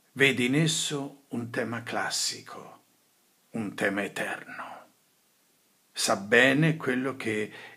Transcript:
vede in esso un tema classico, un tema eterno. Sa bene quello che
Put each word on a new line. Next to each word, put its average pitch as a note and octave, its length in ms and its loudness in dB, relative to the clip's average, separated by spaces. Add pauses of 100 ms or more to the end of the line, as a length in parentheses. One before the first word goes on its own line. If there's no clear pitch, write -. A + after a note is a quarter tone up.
(140)
vede C3 300 4
in B2+ 120 2
esso D3+ 760 -2
un A#2+ 200 -6
tema A2+ 340 -4
classico, - 1000 -6 (680)
un A2 240 -6
tema G2+ 280 0
eterno. - 680 -8 (1200)
Sa - 240 2
bene C3+ 600 6
quello B2+ 400 -2
che G#2+ 360 -4 (260)